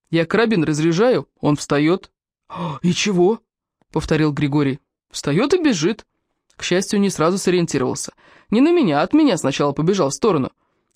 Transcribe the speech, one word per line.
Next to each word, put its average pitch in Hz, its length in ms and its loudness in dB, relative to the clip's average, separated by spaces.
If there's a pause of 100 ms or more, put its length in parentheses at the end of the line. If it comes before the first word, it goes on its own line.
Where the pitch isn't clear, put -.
Я 165 160 0
карабин 214 380 0
разряжаю, 160 640 0 (140)
он 147 160 0
встает". 156 540 -2 (680)
"И 175 120 0
чего?" — 196 480 0 (500)
повторил 156 400 0
Григорий. 143 480 -2 (320)
"Встает 247 420 -2
и 370 80 2
бежит". 220 440 -2 (500)
К - 80 -20
счастью, 196 380 -2
не 202 80 2
сразу 170 280 0
сориентировался. 151 760 -2 (380)
"Не 220 100 2
на 311 100 4
меня, 196 300 2
а - 20 2
от 185 80 -6
меня 294 240 4
сначала 143 380 -2
побежал 160 380 0
в - 20 -8
сторону". 170 400 0 (420)